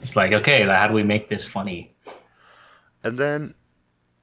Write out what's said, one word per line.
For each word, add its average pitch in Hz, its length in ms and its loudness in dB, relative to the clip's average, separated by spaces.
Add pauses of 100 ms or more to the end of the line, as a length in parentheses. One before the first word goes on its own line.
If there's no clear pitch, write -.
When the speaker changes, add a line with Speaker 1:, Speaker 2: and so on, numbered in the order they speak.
Speaker 1:
it's - 120 -8
like, 95 180 2
"Okay, 110 320 4
how 98 220 4
do 110 80 0
we 107 80 2
make 104 260 0
this 104 200 -6
funny?" 98 440 -10 (1080)
Speaker 2:
And 120 160 -6
then 147 360 -4 (680)